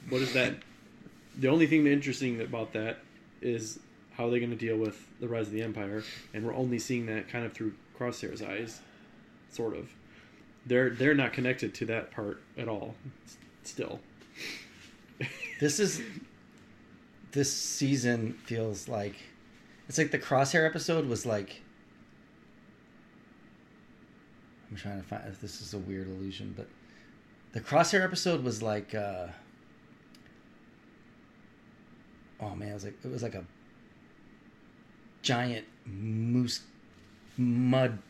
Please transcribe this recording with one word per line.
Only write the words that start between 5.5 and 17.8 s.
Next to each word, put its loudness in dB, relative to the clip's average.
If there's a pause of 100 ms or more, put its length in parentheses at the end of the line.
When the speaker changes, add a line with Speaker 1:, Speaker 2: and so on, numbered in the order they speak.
Speaker 1:
the 0
Empire, -4 (300)
and -4
we're -2
only 0
seeing -2
that -4
kind -4
of -6
through -4 (260)
Crosshair's -6
eyes, -6 (720)
sort -2
of. -10 (800)
They're, 6
they're 6
not 4
connected 0
to -4
that -2
part -6 (180)
at -4
all, -6 (320)
s-, -20 (280)
still. -6 (1200)
<laughs> -4 (320)
Speaker 2:
This 4
is, 2 (1300)
this 2
season 2 (100)